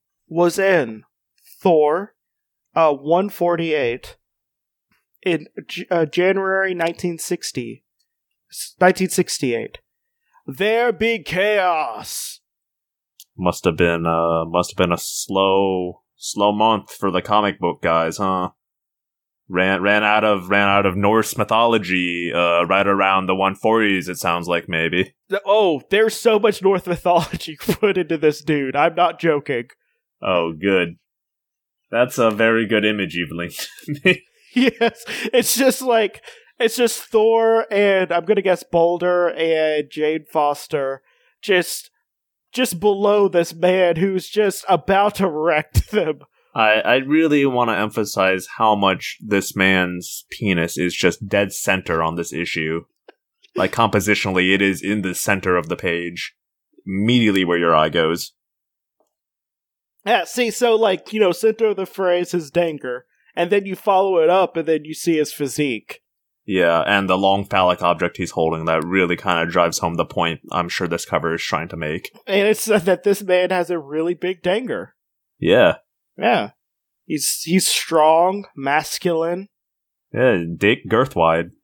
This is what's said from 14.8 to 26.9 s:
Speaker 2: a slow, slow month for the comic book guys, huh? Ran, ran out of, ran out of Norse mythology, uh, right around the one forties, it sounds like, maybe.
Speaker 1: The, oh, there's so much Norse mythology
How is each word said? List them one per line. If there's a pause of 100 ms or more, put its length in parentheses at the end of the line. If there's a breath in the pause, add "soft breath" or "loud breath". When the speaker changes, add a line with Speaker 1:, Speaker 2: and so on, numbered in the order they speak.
Speaker 2:
a
slow, (140)
slow
month
for
the
comic
book
guys,
huh? (1000)
Ran,
ran
out
of,
ran
out
of
Norse
mythology,
uh,
right
around
the
one
forties,
it
sounds
like,
maybe. (160)
Speaker 1:
The,
oh,
there's
so
much
Norse
mythology